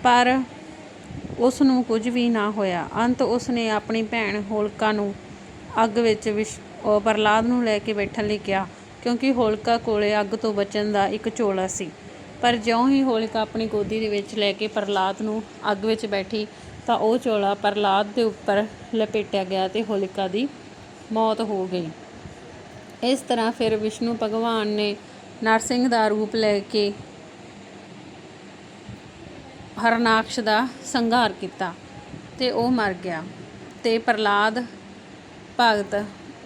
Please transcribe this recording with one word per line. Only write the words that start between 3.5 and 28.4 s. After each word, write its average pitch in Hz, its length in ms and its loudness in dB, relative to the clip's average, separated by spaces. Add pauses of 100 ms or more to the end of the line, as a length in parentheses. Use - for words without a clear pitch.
ਆਪਣੀ 220 340 0
ਭੈਣ 208 380 -2 (100)
ਹੋਲਿਕਾ 214 400 0
ਨੂੰ 202 220 0 (720)
ਅੱਗ 220 140 2
ਵਿੱਚ 220 320 2
ਵਿਸ਼-, 214 320 -2 (220)
ਉਹ 208 180 4
ਪ੍ਰਹਲਾਦ 214 440 4
ਨੂੰ 247 180 2
ਲੈ 214 160 2
ਕੇ 214 140 -2
ਬੈਠਣ 208 340 -2
ਲਈ 214 100 0
ਕਿਹਾ, 190 300 -2 (360)
ਕਿਉਂਕਿ 247 280 2
ਹੋਲਿਕਾ 226 460 2
ਕੋਲੇ 208 440 2
ਅੱਗ 202 60 0
ਤੋਂ 220 260 -2
ਬਚਣ 208 380 0
ਦਾ 202 160 4
ਇੱਕ 214 280 -4
ਝੋਲਾ 190 320 0
ਸੀ। 180 240 -8 (500)
ਪਰ 240 140 4
ਜਿਉਂ 233 340 2
ਹੀ 269 140 6
ਹੋਲਿਕਾ 226 380 0
ਆਪਣੀ 220 260 -2
ਗੋਦੀ 208 320 -2
ਦੇ 220 100 -2
ਵਿੱਚ 202 260 -4
ਲੈ 202 180 2
ਕੇ 214 140 -4
ਪ੍ਰਹਲਾਦ 196 540 0
ਨੂੰ 214 220 -2 (280)
ਅੱਗ 202 140 -2
ਵਿੱਚ 220 200 0
ਬੈਠੀ, 202 420 -2 (400)
ਤਾਂ 233 100 4
ਉਹ 220 200 4
ਝੋਲਾ 208 360 2
ਪ੍ਰਹਲਾਦ 202 540 2
ਦੇ 220 160 0
ਉੱਪਰ 214 420 0 (300)
ਲਪੇਟਿਆ 208 480 0
ਗਿਆ 185 240 -2
ਤੇ 208 160 -2
ਹੋਲਿਕਾ 196 440 -2
ਦੀ 214 200 -2 (640)
ਮੌਤ 220 300 2
ਹੋ 196 300 -2
ਗਈ। 175 180 -4 (1120)
ਇਸ 262 160 2
ਤਰ੍ਹਾਂ 233 320 2
ਫਿਰ 220 240 2
ਵਿਸ਼ਨੂੰ 220 480 -2
ਭਗਵਾਨ 226 440 0
ਨੇ 208 280 0 (480)
ਨਰਸਿੰਘ 226 460 4
ਦਾ 226 180 6
ਰੂਪ 214 280 0
ਲੈ 208 240 4
ਕੇ 202 340 0 (3000)